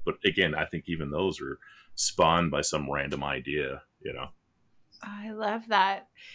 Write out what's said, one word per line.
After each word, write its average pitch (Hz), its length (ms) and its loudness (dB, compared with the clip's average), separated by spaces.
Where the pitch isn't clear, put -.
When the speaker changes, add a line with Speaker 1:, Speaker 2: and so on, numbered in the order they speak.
Speaker 1:
But 87 200 0
again, 90 320 4
I 78 100 0
think 82 220 -6
even 78 240 -4
those 87 280 0
are 69 180 -8
spawned 85 560 4
by 71 120 2
some 73 280 -2
random 71 320 -2
idea, 69 600 -4
you - 100 -6
know? 64 180 -10
Speaker 2:
I 208 280 -10
love 220 380 -4
that. 196 400 2